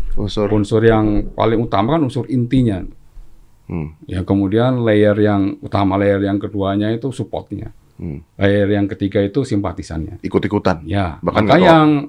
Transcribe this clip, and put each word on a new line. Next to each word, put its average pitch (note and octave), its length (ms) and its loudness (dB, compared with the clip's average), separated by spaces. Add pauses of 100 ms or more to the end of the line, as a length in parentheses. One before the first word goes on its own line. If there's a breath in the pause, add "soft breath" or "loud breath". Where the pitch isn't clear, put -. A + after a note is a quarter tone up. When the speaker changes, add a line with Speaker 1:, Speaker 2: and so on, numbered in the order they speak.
(140)
Speaker 1:
unsur. G#2 360 0
Speaker 2:
Unsur G#2+ 320 2
yang A2 240 4 (260)
paling A2 260 0
utama A#2 380 0
kan E3 60 2
unsur B2 260 -4
intinya. A#2+ 560 0 (800)
Speaker 1:
Hmm. D2+ 280 -6 (100)
Speaker 2:
Ya, F#2 180 -8
kemudian G#2+ 600 0
layer G#2 340 4
yang G2+ 440 0
utama, G2 360 -2
layer G2+ 240 2
yang G2 160 -2
keduanya G2+ 540 -2
itu A#2 200 -6
supportnya. - 600 -10 (260)
Speaker 1:
Hmm. D#2+ 280 -10 (100)
Speaker 2:
Layer G2 340 2
yang G2+ 180 0
ketiga G2+ 340 -2
itu G2+ 220 -2
simpatisannya. F#2+ 800 -6
Speaker 1:
Ikut-ikutan. F#2 640 -2
Speaker 2:
Ya, F2 340 -4
Speaker 1:
Bahkan - 40 -20
Speaker 2:
maka F2 240 0
Speaker 1:
nggak C3+ 100 4
tahu. F3+ 140 6
Speaker 2:
yang, D#3 180 6 (200)